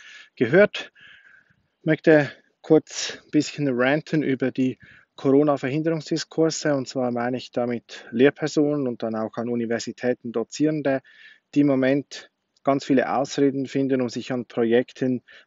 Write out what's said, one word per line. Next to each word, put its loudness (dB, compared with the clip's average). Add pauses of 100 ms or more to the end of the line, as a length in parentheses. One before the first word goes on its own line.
(360)
gehört. 2 (920)
Ich -20
möchte 4 (300)
kurz 0
ein -16
bisschen -2
ranten 0
über -2
die -2 (380)
Corona-Verhinderungsdiskurse, 0
und -4
zwar -4
meine -4
ich -12
damit -6
Lehrpersonen 2
und -8
dann -4
auch -6
an -6
Universitäten -4
Dozierende, -2 (520)
die 2
im 4
Moment 0 (320)
ganz 0
viele 2
Ausreden -2
finden, -2
um -2
sich -10
an -4
Projekten 0 (260)